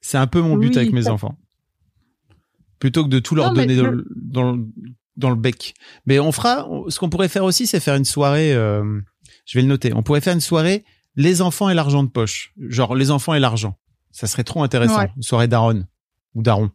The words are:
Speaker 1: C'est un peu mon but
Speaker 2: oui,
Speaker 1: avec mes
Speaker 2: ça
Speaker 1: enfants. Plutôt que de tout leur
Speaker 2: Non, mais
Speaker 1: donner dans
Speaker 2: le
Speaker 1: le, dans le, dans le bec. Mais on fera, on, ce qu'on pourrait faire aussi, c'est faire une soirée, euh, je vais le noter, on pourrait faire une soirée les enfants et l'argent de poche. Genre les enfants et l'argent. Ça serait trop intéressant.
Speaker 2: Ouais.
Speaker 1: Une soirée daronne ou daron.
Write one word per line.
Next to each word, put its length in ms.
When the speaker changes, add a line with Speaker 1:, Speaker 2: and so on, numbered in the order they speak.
Speaker 1:
C'est 180
un 80
peu 140
mon 160
but 140
Speaker 2:
oui, 80
Speaker 1:
avec 140
mes 100
Speaker 2:
ça 100
Speaker 1:
enfants. 240
Plutôt 260
que 40
de 100
tout 160
leur 180
Speaker 2:
Non, 80
mais 60
Speaker 1:
donner 100
dans 140
Speaker 2:
le 80
Speaker 1:
le, 80
dans 360
le, 140
dans 140
le 60
bec. 380
Mais 120
on 140
fera, 360
on, 220
ce 80
qu'on 120
pourrait 180
faire 160
aussi, 220
c'est 140
faire 160
une 80
soirée, 500
euh, 460
je 120
vais 40
le 60
noter, 260
on 80
pourrait 180
faire 140
une 60
soirée 440
les 280
enfants 260
et 60
l'argent 280
de 60
poche. 500
Genre 360
les 160
enfants 240
et 60
l'argent. 380
Ça 160
serait 180
trop 180
intéressant. 360
Speaker 2:
Ouais. 180
Speaker 1:
Une 60
soirée 260
daronne 380
ou 80
daron. 320